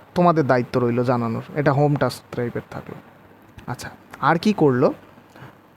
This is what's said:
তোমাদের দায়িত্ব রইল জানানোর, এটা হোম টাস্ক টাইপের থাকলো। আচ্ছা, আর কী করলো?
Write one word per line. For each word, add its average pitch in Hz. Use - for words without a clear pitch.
তোমাদের 170
দায়িত্ব 123
রইল 120
জানানোর, 120
এটা 147
হোম 147
টাস্ক 135
টাইপের 117
থাকলো। -
আচ্ছা, -
আর 147
কী 208
করলো? 147